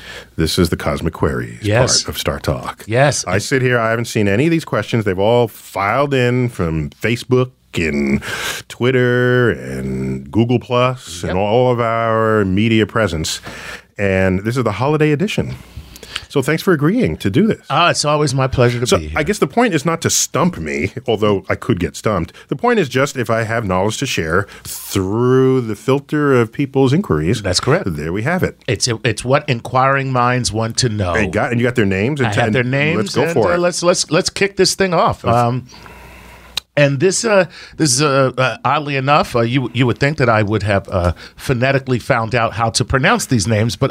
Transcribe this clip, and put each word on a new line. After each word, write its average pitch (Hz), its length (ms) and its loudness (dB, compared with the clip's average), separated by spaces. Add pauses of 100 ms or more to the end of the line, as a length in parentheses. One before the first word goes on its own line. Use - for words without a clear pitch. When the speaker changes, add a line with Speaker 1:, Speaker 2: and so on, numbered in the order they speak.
(360)
Speaker 1:
this 80 240 0
is 82 80 4
the - 80 -4
Cosmic 73 360 -4
Queries 60 480 -4
Speaker 2:
Yes. 110 440 0
Speaker 1:
part - 100 -8
of - 60 -8
Star 71 180 -4
Talk. - 480 -6
Speaker 2:
Yes. 127 380 0
Speaker 1:
I 92 140 -2
sit 127 220 -2
here, 127 160 2
I 113 140 0
haven't 117 140 -2
seen 107 240 0
any 107 160 2
of 165 80 2
these 165 120 0
questions. 113 400 -2
They've 95 140 0
all 117 300 2
filed 123 680 -2
in 123 360 2
from 80 400 -2
Facebook 127 600 0 (240)
and 71 480 0 (460)
Twitter 123 840 2
and 65 800 -6
Google 120 300 2
Plus 123 640 -2
and 90 80 -4
Speaker 2:
Yep. 90 40 0
Speaker 1:
all 120 360 2
of 117 80 0
our 113 640 2
media 107 420 2
presence. 82 540 -2 (580)
And 95 460 2
this 113 120 -2
is 131 60 0
the 110 100 0
holiday 151 380 0
edition. 143 460 -2 (720)
So 139 120 0
thanks 151 200 -2
for 185 120 2
agreeing 151 440 0
to 98 120 -2
do 170 160 2
this. - 240 -2
Speaker 2:
Ah, 160 180 2
it's 143 160 0
always 147 300 0
my 131 140 0
pleasure 120 320 2
to 127 60 -2
Speaker 1:
So - 120 2
Speaker 2:
be 78 100 -6
here. 107 100 -6
Speaker 1:
I 156 40 0
guess 196 160 -4
the 175 80 2
point 233 260 2
is 151 140 -2
not 170 160 -2
to 107 80 0
stump 175 480 0
me, 76 340 -6 (140)
although 104 420 2
I 101 60 0
could 90 260 -2
get 76 160 -4
stumped. 92 380 -2 (140)
The 147 80 -4
point 240 220 0
is 143 120 0
just 135 260 0
if 117 140 -2
I 113 140 0
have 113 200 -4
knowledge 95 340 0
to 139 80 -4
share 90 400 -2 (180)
through 123 960 2
the 110 120 -6
filter 143 600 0
of 117 180 2
people's 135 400 0
inquiries. 104 480 0
Speaker 2:
That's 95 200 -2
correct. 131 360 0
Speaker 1:
There 78 160 -6
we 107 120 -4
have 175 180 -2
it. - 160 -2 (100)
Speaker 2:
It's, 113 200 -2 (160)
it's 113 200 -2
what 139 240 0
inquiring 131 640 0
minds 123 400 2
want 113 260 -4
to 123 120 0
know. 95 240 -2
Speaker 1:
Hey, 104 140 0
got, 110 220 -2
and 120 80 0
you 120 80 2
got 120 100 -2
their 107 100 4
names? 107 340 0
And 123 80 0
Speaker 2:
I 104 60 -4
have 117 120 2
Speaker 1:
and 107 80 0
Speaker 2:
their 123 100 2
names, 139 320 0
Speaker 1:
let's 104 180 -4
go 120 80 2
Speaker 2:
and, 165 100 0
Speaker 1:
for 123 200 2
Speaker 2:
uh, - 20 2
Speaker 1:
it. 175 60 0
Speaker 2:
let's, 175 220 -2
let's, 175 280 0
let's 180 180 0
kick - 280 -2
this - 180 2
thing 190 180 0
off. 165 320 0
Speaker 1:
Let's 120 100 2
Speaker 2:
Um, 120 320 0 (1120)
and 139 240 2
this, 185 240 2
uh, 202 220 4 (300)
this 151 160 0
is, 131 80 0
uh, 135 380 4
uh, 123 260 0
oddly 143 300 -2
enough, 143 400 0
uh, 117 60 2
you, 131 340 0
you 123 100 2
would 113 140 2
think 143 200 0
that 123 100 2
I 107 160 4
would 101 180 0
have, 98 260 0
uh, 87 240 0 (220)
phonetically 131 640 0
found 117 380 0
out 113 160 0
how 113 180 0
to - 140 0
pronounce 165 420 0
these 117 220 0
names, 110 260 2
but 135 160 -2